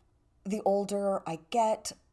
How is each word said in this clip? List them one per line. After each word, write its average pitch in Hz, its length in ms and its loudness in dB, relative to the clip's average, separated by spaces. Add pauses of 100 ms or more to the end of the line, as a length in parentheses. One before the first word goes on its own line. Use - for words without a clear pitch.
(440)
the 208 200 -2
older 202 600 0
I 165 140 -6 (100)
get, 220 420 0 (200)